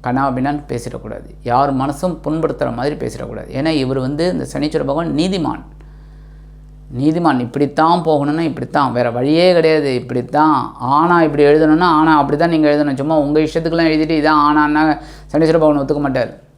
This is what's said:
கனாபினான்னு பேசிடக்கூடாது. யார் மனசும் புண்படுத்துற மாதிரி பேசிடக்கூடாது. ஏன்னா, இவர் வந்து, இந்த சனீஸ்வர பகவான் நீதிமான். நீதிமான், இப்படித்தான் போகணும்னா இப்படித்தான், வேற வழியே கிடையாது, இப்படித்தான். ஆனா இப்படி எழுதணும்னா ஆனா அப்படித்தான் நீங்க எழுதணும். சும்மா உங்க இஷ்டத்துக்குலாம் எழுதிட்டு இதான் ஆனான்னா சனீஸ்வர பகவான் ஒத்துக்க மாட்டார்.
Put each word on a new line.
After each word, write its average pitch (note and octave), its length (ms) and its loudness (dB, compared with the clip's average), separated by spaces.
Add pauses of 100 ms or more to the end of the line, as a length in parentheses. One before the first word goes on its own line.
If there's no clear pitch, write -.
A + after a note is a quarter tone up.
கனாபினான்னு C3 640 -2
பேசிடக்கூடாது. A#2 600 -10 (140)
யார் C3+ 320 0
மனசும் D3 480 -4
புண்படுத்துற D3+ 500 -4
மாதிரி C3+ 220 -4
பேசிடக்கூடாது. A#2 540 -10 (100)
ஏன்னா, D#3 80 -2
இவர் C3+ 320 -2
வந்து, D3 320 -2
இந்த C3 220 -6
சனீஸ்வர D3 240 -4
பகவான் D3 380 -2
நீதிமான். E3 480 -2 (1400)
நீதிமான், D#3 400 2
இப்படித்தான் C#3+ 640 0
போகணும்னா D3+ 360 0
இப்படித்தான், C3+ 520 -2
வேற A#2+ 200 0
வழியே D#3 420 2
கிடையாது, D#3 420 2
இப்படித்தான். B2+ 840 0
ஆனா D#3+ 420 2
இப்படி D3 220 2
எழுதணும்னா D#3 560 4
ஆனா D#3 180 6
அப்படித்தான் D3 320 2
நீங்க D#3 200 2
எழுதணும். D3 280 0
சும்மா D3+ 200 0
உங்க D3 220 2
இஷ்டத்துக்குலாம் D#3+ 520 0
எழுதிட்டு D#3 300 0
இதான் D3+ 280 4
ஆனான்னா D3+ 500 2 (320)
சனீஸ்வர D#3+ 200 2
பகவான் D#3 280 2
ஒத்துக்க C#3+ 200 -2
மாட்டார். B2+ 400 -4 (180)